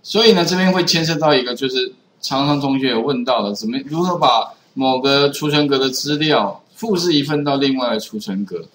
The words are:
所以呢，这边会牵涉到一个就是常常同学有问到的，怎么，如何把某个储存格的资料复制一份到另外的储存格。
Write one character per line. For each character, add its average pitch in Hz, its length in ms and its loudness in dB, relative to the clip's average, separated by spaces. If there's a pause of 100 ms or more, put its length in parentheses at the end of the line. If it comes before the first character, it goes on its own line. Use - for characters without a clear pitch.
所 220 240 0
以 226 60 8
呢， 175 140 4
这 175 100 -2
边 185 180 2
会 180 120 2
牵 165 200 0
涉 160 120 -2
到 151 180 2
一 127 80 2
个 120 140 -6
就 135 120 -4
是 127 240 -2 (280)
常 139 260 -2
常 143 140 0
同 135 180 0
学 131 120 0
有 113 100 0
问 123 240 -2
到 120 180 0
的， 101 100 -2
怎 110 160 -6
么， 127 80 -4 (100)
如 156 140 -4
何 175 160 0
把 127 320 2 (260)
某 131 260 0
个 139 300 2
储 151 200 -4
存 147 160 2
格 135 100 2
的 131 140 0
资 143 260 -4
料 131 460 0 (140)
复 220 200 -2
制 175 160 0
一 147 80 4
份 147 220 -2
到 143 140 0
另 135 220 0
外 120 120 -2
的 110 80 -2
储 - 180 -10
存 101 280 -6
格。 87 200 -10 (100)